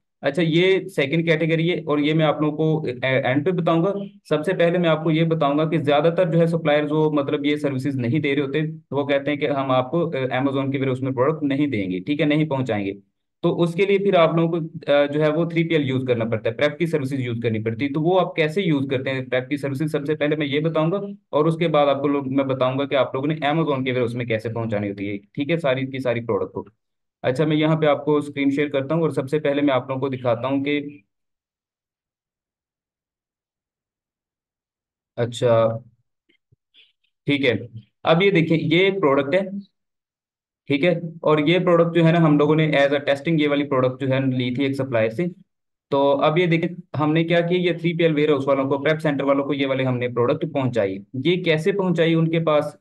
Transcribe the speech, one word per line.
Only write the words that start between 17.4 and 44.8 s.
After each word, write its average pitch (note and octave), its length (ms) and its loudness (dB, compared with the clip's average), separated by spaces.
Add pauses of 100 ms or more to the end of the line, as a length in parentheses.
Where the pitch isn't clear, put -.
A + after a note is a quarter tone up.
करनी A2+ 180 -2
पड़ती A2+ 260 -4
है। C#3 80 -4
तो D#3 80 -2
वो F3+ 160 2
आप F3+ 200 0
कैसे D#3+ 240 0
यूज़ C#3+ 260 0
करते C3+ 220 -4
हैं C3 200 -6
prep B2+ 200 -2
की D3 80 -2
services, C#3 340 -4
सबसे D3 240 -2
पहले D3+ 200 -2
मैं D3+ 120 -2
ये C#3 120 -2
बताऊंगा D#3+ 420 0 (320)
और D3+ 140 2
उसके D#3+ 200 0
बाद D3 200 4
आपको C#3 200 0
लोग, C#3+ 200 -2
मैं C3+ 200 0
बताऊंगा C3 380 0
कि C#3 100 -2
आप B2+ 200 2
लोगों C#3 120 -4
ने D#3 80 0
Amazon D3 500 0
के C3+ 60 -2
वेयरहाउस B2 240 -2
में A#2+ 120 -4
कैसे A2+ 220 -4
पहुंचानी A2 380 -4
होती G2 200 -6
है, G2+ 100 -6
ठीक C#3+ 320 -8
है, E3 80 0
सारी C3+ 280 -2
की C3 140 -8
सारी A#2+ 200 -2
product A#2 320 -2
को। - 160 -10 (560)
अच्छा, C3+ 220 0
मैं D#3 100 0
यहाँ D#3 200 2
पे D#3 100 0
आपको D3 360 2
screen C#3 300 -2
share D3 180 0
करता C#3 260 -2
हूँ E3 80 0
और D3+ 80 0
सबसे C3+ 280 -2
पहले C#3+ 220 0
मैं C#3 120 2
आप B2+ 160 0
लोगों C3+ 120 -6
को C#3 80 -2
दिखाता A#2+ 380 -2
हूँ C#3 140 -2
कि, D3 420 -6 (4000)
अच्छा, A#2 640 0 (1400)
ठीक C#3 180 2
है, A2+ 220 0 (380)
अब E3 160 4
ये G3 100 4
देखिए, E3 260 2
ये E3 340 2
प्रोडक्ट C#3 440 2
है, G3 240 -2 (1080)
ठीक C#3 160 0
है, E3+ 180 2 (220)
और D3+ 260 2
ये F3+ 100 4
product E3+ 360 2
जो E3 80 4
है E3 80 6
ना, E3+ 80 4
हम D3+ 200 6
लोगों D3 160 4
ने D#3 160 2
as C#3 220 2
a - 60 0
testing D3 400 0
ये D3 80 2
वाली C#3+ 160 0
प्रोडक्ट B2+ 380 0
जो C3+ 60 -2
है C3 240 2
ली B2 240 -2
थी C#3 100 0
एक C3+ 100 -2
supplier A2+ 360 0